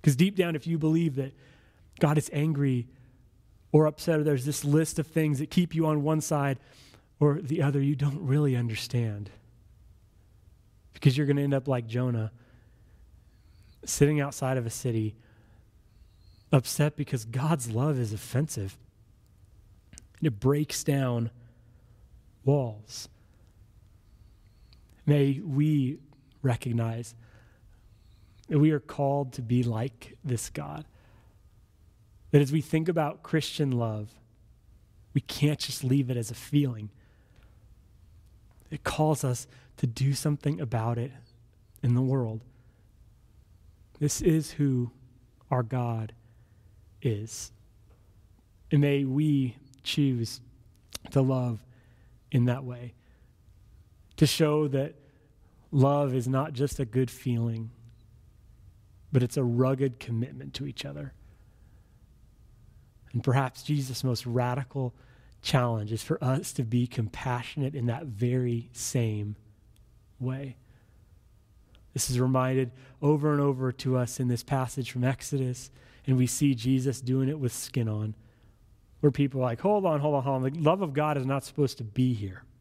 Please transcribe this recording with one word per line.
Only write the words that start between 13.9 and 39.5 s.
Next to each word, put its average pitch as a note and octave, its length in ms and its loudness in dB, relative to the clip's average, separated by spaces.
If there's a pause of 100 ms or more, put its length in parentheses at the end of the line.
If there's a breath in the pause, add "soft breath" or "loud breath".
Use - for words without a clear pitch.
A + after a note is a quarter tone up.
outside C3+ 360 -2
of A#2 100 -2
a A2+ 40 -4
city, A2 440 -2 (1400 soft breath)
upset D3 440 2
because C3 280 -4
God's B2+ 460 -2
love C3+ 260 0
is A2+ 160 -2
offensive. A2 640 -4 (1400)
And D#3+ 80 -2
it G#2+ 140 -2
breaks D3 420 0
down B2 480 0 (1120 soft breath)
walls. A#2+ 680 -2 (2000 soft breath)
May C#3+ 340 4
we D3 580 0 (440)
recognize A#2 720 -2 (1300 soft breath)
that D#3 100 2
we D#3 140 6
are D3 80 0
called C#3 540 -2
to C3 80 -8
be B2 200 2
like A#2 640 -6
this B2 260 -4
God. D3 360 -10 (1500 soft breath)
That D3 100 8
as C3+ 80 0
we D#3 100 2
think D#3+ 280 -2
about E3 340 -2
Christian D3 480 -2
love, A2+ 480 -4 (960)
we C#3+ 60 2
can't - 400 -2
just - 240 -8
leave C3 260 2
it B2+ 60 -2
as A2+ 140 -6
a A#2+ 40 -10
feeling. A#2+ 560 -2 (1800 soft breath)
It - 120 -10
calls D#3 400 0
us B2 240 -2 (300 soft breath)